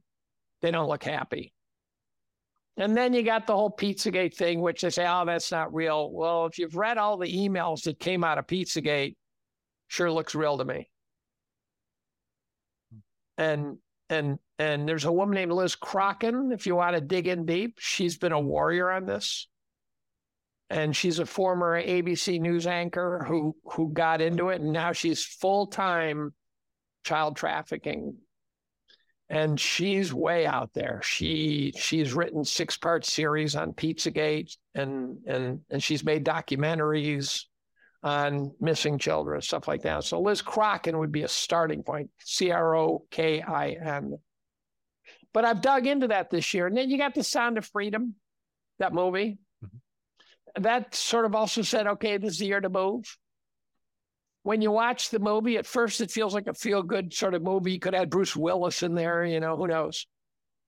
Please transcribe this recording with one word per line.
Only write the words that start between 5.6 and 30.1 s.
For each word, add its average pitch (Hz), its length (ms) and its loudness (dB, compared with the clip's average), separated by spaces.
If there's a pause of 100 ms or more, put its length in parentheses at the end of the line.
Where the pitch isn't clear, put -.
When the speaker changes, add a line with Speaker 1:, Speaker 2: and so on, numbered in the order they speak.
Speaker 1:
real." 156 380 0
Well, 165 360 0
if 165 120 -8
you've 165 160 -4
read 220 220 0
all 208 180 2
the 180 180 -4
emails 180 500 0
that 156 160 -4
came 180 220 0
out 160 160 2
of 139 100 -4
Pizzagate, 147 680 -2 (720)
sure 175 240 0
looks 160 240 -2
real 151 220 2
to 131 80 -2
me. 131 240 -4 (2500)
And, 147 400 0 (320)
and, 147 300 0 (200)
and 151 300 0
there's 160 160 -2
a 180 80 2
woman 196 220 2
named 185 180 0
Liz 180 240 2
Crokin, 226 760 0
if 208 140 -6
you 180 80 2
wanna 175 240 2
dig 170 280 0
in 175 180 -2
deep. 180 340 -2
She's 170 380 -2
been 170 160 0
a 147 80 2
warrior 156 500 2
on 190 140 -2
this. 202 420 -4 (1200)
And 151 240 0
she's 170 260 0
a 165 60 0
former 180 520 2
A 180 240 0
B 175 140 -2
C 175 240 0
News 170 280 2
anchor 175 580 -2
who, 160 300 0 (160)
who 160 220 -2
got 160 260 2
into 170 300 2
it, 185 100 -2
and 151 140 -2
now 165 180 0
she's 165 320 0
full-time 180 1080 0 (720)
child 151 320 0
trafficking. 151 800 -6 (1080)
And 156 320 2
she's 190 540 0